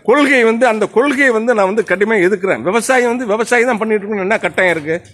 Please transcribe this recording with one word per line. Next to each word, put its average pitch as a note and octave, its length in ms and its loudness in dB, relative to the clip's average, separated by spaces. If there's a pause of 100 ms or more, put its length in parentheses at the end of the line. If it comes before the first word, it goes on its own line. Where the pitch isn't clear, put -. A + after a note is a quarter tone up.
கொள்கை C4+ 400 4
வந்து, A3+ 240 2
அந்த G#3+ 180 0
கொள்கையை C4+ 440 0
வந்து A3+ 240 0
நான் G3 200 0
வந்து G#3+ 140 0
கடுமையா G#3 320 0
எதிர்க்கிறேன். F3+ 420 0
விவசாயம் A#3 480 0
வந்து B3 160 -4
விவசாயி A3+ 400 0
தான் B3 120 0
பண்ணிட்டு G#3+ 280 -2
இருக்கணும்னு G#3 140 -6
என்ன G3+ 180 -2
கட்டாயம் F3+ 340 0
இருக்கு? D#3+ 300 -4 (120)